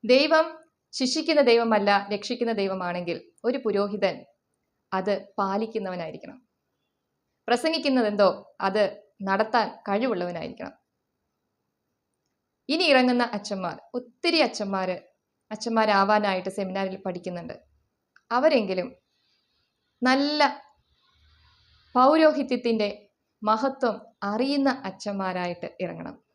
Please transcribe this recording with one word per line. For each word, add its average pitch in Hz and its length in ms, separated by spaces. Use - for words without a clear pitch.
ദൈവം 311 320
ശിക്ഷിക്കുന്ന 294 440
ദൈവമല്ല, 220 400
രക്ഷിക്കുന്ന 226 480
ദൈവമാണെങ്കിൽ 180 560
ഒരു 262 180
പുരോഹിതൻ 202 520
അത് 190 220
പാലിക്കുന്നവനായിരിക്കണം. 190 1000
പ്രസംഗിക്കുന്നതെന്തോ 247 840
അത് 202 160
നടത്താൻ 208 400
കഴിവുള്ളവനായിരിക്കണം. 175 840
ഇനി 349 180
ഇറങ്ങുന്ന 254 320
അച്ഛന്മാർ, 190 380
ഒത്തിരി 330 500
അച്ഛന്മാര്, 190 500
അച്ഛന്മാരാവാനായിട്ട് 208 1040
സെമിനാറിൽ 190 380
പഠിക്കുന്നുണ്ട്. 175 500
അവരെങ്കിലും 220 500
നല്ല 285 340
പൗരോഹിത്യത്തിന്റെ 254 920
മഹത്വം 240 460
അറിയുന്ന 269 380
അച്ഛന്മാരായിട്ട് 185 800
ഇറങ്ങണം. 165 320